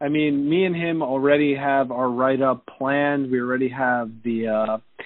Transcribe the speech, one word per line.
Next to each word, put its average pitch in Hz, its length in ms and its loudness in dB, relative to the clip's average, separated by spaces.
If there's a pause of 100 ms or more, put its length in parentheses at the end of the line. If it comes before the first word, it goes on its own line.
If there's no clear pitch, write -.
I 143 80 -4
mean, 147 420 0
me 180 140 2
and 185 100 0
him 165 260 -2
already 143 540 2
have 139 380 0
our 123 180 0
write-up 131 560 0
planned. 139 640 -2
We 127 100 0
already 127 280 -2
have 123 420 -2 (140)
the, 113 240 -2
uh, 110 300 0 (280)